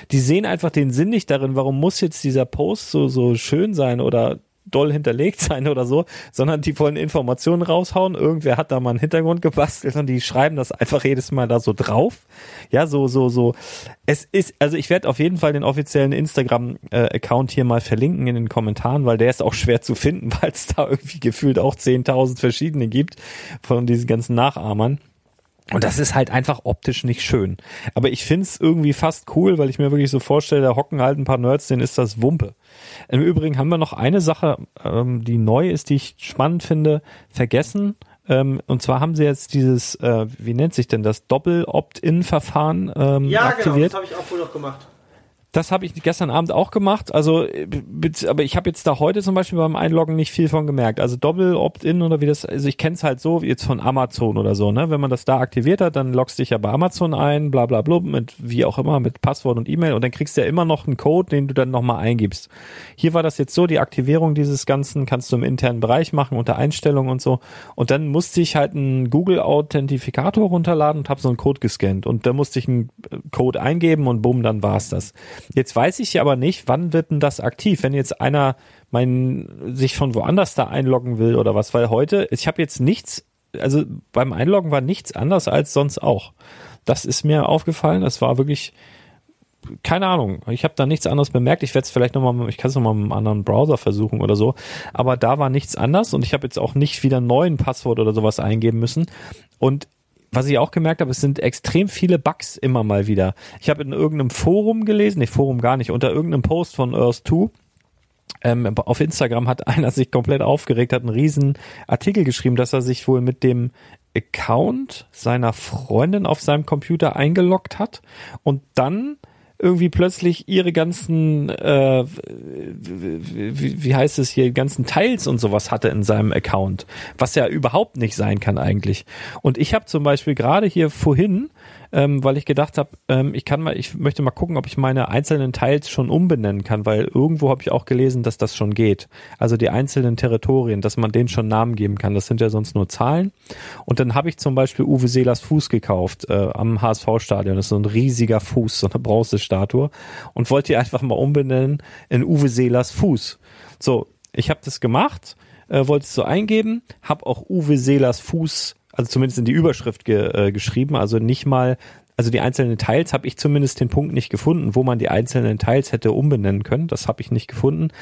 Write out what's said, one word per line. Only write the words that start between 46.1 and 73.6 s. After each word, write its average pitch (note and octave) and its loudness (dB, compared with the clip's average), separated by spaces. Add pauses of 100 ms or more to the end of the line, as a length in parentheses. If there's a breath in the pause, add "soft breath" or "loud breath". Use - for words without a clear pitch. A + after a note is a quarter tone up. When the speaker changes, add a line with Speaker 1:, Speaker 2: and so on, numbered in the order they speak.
Speaker 1:
Abend E3 0
auch - 0
gemacht, G3+ 0
also, D#3+ 4
äh, D#2 -6
bez-, D3+ -4
aber D3 2
ich C3+ -2
hab F3+ -2
jetzt E3+ -2
da C#3 2
heute F#3+ 2
zum F#3+ 0
Beispiel F#3 -2
beim D#3+ 0
Einloggen D#3+ 0
nicht D#3 0
viel D#3+ 2
von D3+ 0
gemerkt. B2 0
Also A#2+ 0
Doppel-Opt-in E3+ 0
oder D#3+ 2
wie D3 2
das, D3 0
also C#3 -4
ich - -2
kenn's E3 -4
halt C3 -2
so, E3 0
jetzt B2+ -2
von B2+ 0
Amazon B2 0
oder G#2 0
so, G#2 2
ne? D3+ 0
Wenn D3 0
man C#3 0
das B2 -2
da C3 2
aktiviert B2+ 0
hat, E3+ 2
dann C3 -2
loggst B2+ -2
dich C3 -2
ja A2+ 2
bei G#2 0
Amazon D#3+ 0
ein, D3 0
bla, B2 2
bla, A#2 2
bla, E3+ 2
mit C#3 -4
wie A#2+ -2
auch - 0
immer, C#3+ 0
mit C3 -2
Passwort C3+ -2
und A2+ -4
E-Mail D#3+ 0
und A#2 0
dann B2 0
kriegst - -6
du D3 4
ja G2+ 2
immer E3+ 2
noch D#3 0
einen C3+ 0
Code, F3 2
den C#3+ 0
du C3+ -6
dann B2+ 0
nochmal A#2+ 0
eingibst. G#2+ -2 (480 loud breath)
Hier E3+ 0
war E3 2
das D#3+ -2
jetzt C#3 -4
so: F3 4
Die D#3 2
Aktivierung D3 0
dieses C#3+ 0
Ganzen C#3 -2
kannst B2+ -4
du B2+ 2
im A#2+ 0
internen B2 0
Bereich A#2+ 0
machen, C#3 0
unter A#2 0
Einstellungen C3+ 0
und B2+ -4
so. B2+ 2 (380 loud breath)
Und A#2+ 0
dann D3+ 0
musste E3+ 0
ich E3 0
halt C#3+ 2
einen C3 0
Google-Authentifikator D3 0
runterladen D#3+ 2
und - -8
hab C3+ -2
so C3 0
einen B2 2
Code C#3 -4
gescannt F#2+ -2
und A2+ -2
da B2 4
musste C#3 -2
ich A#2+ -4
einen B2 0 (400)
Code B2+ -2